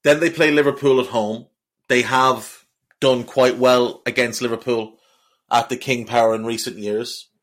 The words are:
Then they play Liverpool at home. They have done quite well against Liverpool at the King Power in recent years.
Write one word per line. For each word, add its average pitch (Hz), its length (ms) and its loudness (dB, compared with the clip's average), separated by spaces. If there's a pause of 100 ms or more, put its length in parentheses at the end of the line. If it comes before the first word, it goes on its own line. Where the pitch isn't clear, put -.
Then 147 160 4
they 165 100 2
play 160 200 0
Liverpool 139 500 2
at 127 80 -6
home. 113 400 -6 (400)
They 123 140 2
have 127 640 0 (360)
done 127 240 2
quite 127 320 2
well 123 480 2
against 120 380 -4
Liverpool 113 560 -6 (520)
at 120 200 0
the 123 60 -4
King 120 280 -6
Power 113 300 2
in 110 100 -6
recent 117 320 -8
years. 107 540 -8 (120)